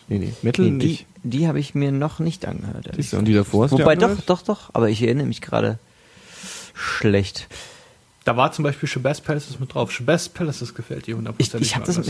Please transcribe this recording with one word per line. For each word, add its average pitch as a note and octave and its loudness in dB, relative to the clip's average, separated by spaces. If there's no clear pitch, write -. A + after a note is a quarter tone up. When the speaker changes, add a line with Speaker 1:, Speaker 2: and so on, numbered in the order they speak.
Speaker 1:
Nee, G2+ -2
nee. G2 -4
Metal B2+ 2
Speaker 2:
Nee, C#3+ 4
die, B2 2
Speaker 1:
nicht. - -2
Speaker 2:
die C3+ 0
habe D3 0
ich C#3+ -6
mir C#3+ 0
noch C#3+ -2
nicht D#3+ -4
angehört, - -8
ehrlich - -4
Speaker 1:
Siehst - -8
du, G2 0
und G#2 2
die A2 6
davor G2+ 4
hast C#3 2
du C3 6
Speaker 2:
Wobei D#3 8
Speaker 1:
dir F3 2
Speaker 2:
doch, A#3 6
Speaker 1:
angehört? G3 -2
Speaker 2:
doch, F3+ 2
doch, - -6
aber A#2 4
ich G#2+ 0
erinnere B2 2
mich A#2 -6
gerade A2 0
schlecht. - 0
Speaker 3:
Da A#2 2
war C3+ 2
zum D#3 -4
Beispiel D3 -2
Shabazz C3+ -2
Palace D3 -6
mit C3 -8
drauf. B2+ -2
Shabazz D3+ 0
Palace, D3+ -6
das A#2+ -10
gefällt - -12
dir A2+ -6
Speaker 2:
Ich, A2+ -6
Speaker 3:
hundertprozentig, A2+ -2
Speaker 2:
ich - -2
hab A2 -4
das, F3 -2
Speaker 3:
Magnus. E3+ -2